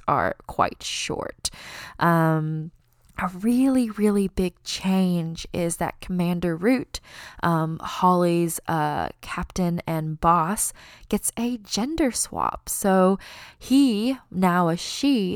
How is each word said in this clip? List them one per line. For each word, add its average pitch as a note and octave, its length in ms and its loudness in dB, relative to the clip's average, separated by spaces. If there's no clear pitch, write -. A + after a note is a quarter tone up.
are A2 280 0
quite - 380 -2
short. - 680 -8
Um, D#3+ 720 2
a F#3+ 80 -4
really, A#3+ 640 2
really G3+ 360 2
big F#3 360 -2
change F3+ 920 0
is E3+ 240 -2
that - 240 -6
Commander F3 560 -2
Root, A#3+ 420 0
um, D#3+ 360 0
Holly's, F3 880 2
uh, D3+ 420 -2
captain F3 640 -4
and D#3 340 -4
boss, E3+ 540 2
gets - 280 -2
a A#3+ 220 -4
gender C4 520 -2
swap. - 560 -4
So F#3+ 520 4
he, B3+ 580 2
now F3+ 380 2
a E3 60 2
she, G3+ 600 0